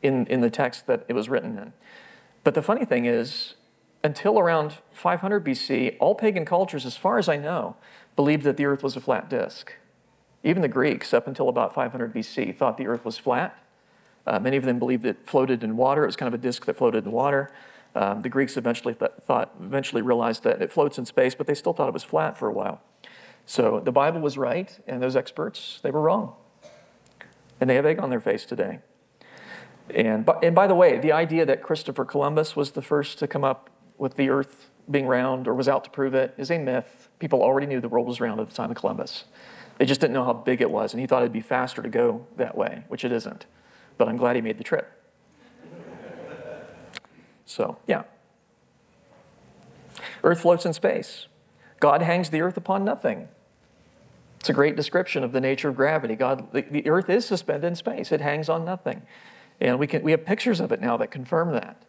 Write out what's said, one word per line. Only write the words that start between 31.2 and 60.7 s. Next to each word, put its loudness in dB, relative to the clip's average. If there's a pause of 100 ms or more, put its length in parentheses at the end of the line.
that 2
Christopher -4
Columbus 0
was -2
the -8
first 0
to -2
come -4
up -2 (260)
with -4
the 2
earth -2 (200)
being 0
round 0
or 2
was 0
out 2
to -18
prove -2
it 2
is -4
a 0
myth. -4
People 2
already 4
knew -2
the -4
world 2
was -4
round -2
at -4
the -16
time -4
of -6
Columbus. -6 (520)
They 4
just 2
didn't 2
know 0
how 2
big 0
it 4
was, -2
and -6
he -4
thought 4
it'd 0
be -4
faster -2
to -6
go 0 (100)
that -2
way, -4
which -10
it 0
isn't. -6 (520)
But 4
I'm -2
glad 2
he -2
made -4
the -10
trip. -2 (2500)
So, -6 (100)
yeah. 0 (2250)
Earth 4
floats 4
in 0
space. -4 (520)
God 6
hangs 0
the 0
earth 0
upon -2
nothing. -2 (1120)
It's -4
a 4
great 4
description 0
of -4
the 0
nature 0
of -2
gravity. 0
God, -2
the, 0
the -4
earth 2
is 2
suspended -2
in -4
space. -6
It 2
hangs -2
on 0
nothing. -6 (580)
And 2
we 0
can, -2
we 2
have 2
pictures 0
of -2